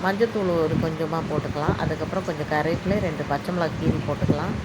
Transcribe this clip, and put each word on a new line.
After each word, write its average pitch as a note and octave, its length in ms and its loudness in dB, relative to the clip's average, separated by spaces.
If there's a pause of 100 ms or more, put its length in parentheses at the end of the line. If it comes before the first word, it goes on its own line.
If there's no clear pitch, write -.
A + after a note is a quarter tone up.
மஞ்சத்தூள் G3+ 480 2 (140)
ஒரு D#3+ 180 2
கொஞ்சமாக D#3+ 460 -2
போட்டுக்கலாம். D3+ 540 0
அதுக்கப்புறம் D#3+ 460 -2
கொஞ்சம் D3+ 240 -4
கருவேப்பிலை, E3+ 440 2 (100)
ரெண்டு D3+ 240 -4
பச்சை C#3+ 240 -2
மிளகா E3 240 0
கீறி D#3 280 2
போட்டுக்கலாம். D3 460 0 (120)